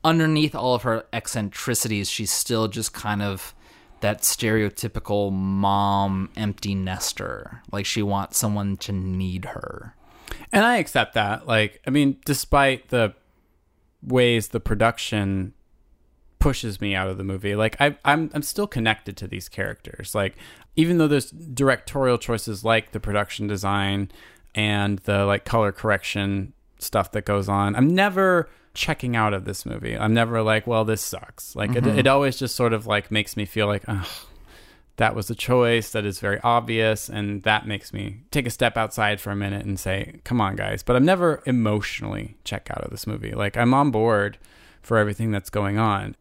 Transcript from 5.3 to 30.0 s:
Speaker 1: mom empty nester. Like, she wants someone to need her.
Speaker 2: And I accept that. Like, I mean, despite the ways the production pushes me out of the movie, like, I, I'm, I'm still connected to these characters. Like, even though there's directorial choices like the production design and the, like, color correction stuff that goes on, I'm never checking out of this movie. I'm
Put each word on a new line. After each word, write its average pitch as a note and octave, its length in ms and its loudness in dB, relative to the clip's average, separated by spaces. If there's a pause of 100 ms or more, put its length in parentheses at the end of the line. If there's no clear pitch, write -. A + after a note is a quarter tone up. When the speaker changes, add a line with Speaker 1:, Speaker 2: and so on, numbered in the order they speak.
Speaker 1:
mom G2 1040 2
empty G2+ 400 -4
nester. - 840 -6 (100)
Like, G2+ 140 -4
she - 180 -2
wants G2 340 -2
someone G2+ 400 -2
to - 140 -8
need F#2 540 -4
her. - 500 -12 (560)
Speaker 2:
And G#3+ 140 4
I A#3+ 120 4
accept C3+ 360 0
that. G#2+ 340 0
Like, A2 400 2
I - 20 -2
mean, C#3 360 4
despite C#3 640 2
the A2+ 240 2 (920)
ways B2 460 4
the A2+ 100 -2
production G#2 960 0 (840)
pushes A#2 400 0
me G2+ 140 -2
out F#2+ 140 0
of F#2+ 100 -4
the G2 60 -8
movie, G2 320 -4
like, A2 240 0
I, D3 260 2
I'm, D3+ 280 2
I'm D3 100 -2
still G#3 240 -4
connected A2 500 -2
to F#2+ 100 -10
these G2 220 -10
characters. - 640 -10
Like, G2 220 -2 (400)
even E3+ 220 4
though D#3 100 4
there's C#3+ 240 2
directorial C3 840 0
choices A2 460 -4
like A2+ 280 2
the G#2+ 80 -6
production G#2 480 -2
design G2 640 0 (420)
and G#2 460 2
the, G2+ 260 2
like, G2+ 200 0
color G#2+ 260 2
correction G2 840 -2 (240)
stuff - 360 -2
that G#2+ 120 -4
goes G2+ 240 0
on, G2+ 260 2
I'm D3 200 4
never F#3+ 540 2 (240)
checking B2+ 420 -4
out G#2+ 180 2
of G2 120 -4
this G2 200 -8
movie. A2+ 320 -6
I'm A2 160 2